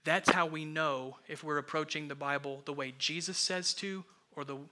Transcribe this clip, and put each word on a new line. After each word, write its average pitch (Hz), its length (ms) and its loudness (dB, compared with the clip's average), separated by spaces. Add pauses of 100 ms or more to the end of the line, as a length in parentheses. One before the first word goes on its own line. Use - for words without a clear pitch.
That's 180 260 6
how 180 160 6
we 156 180 -4
know 147 520 0 (120)
if 156 160 -8
we're 151 140 0
approaching 151 500 -2
the 143 60 -6
Bible 143 500 -2
the 151 80 -4
way 135 260 -4
Jesus 165 400 0
says 180 360 2
to, 190 300 -4 (300)
or 143 100 -6
the 139 120 -6 (160)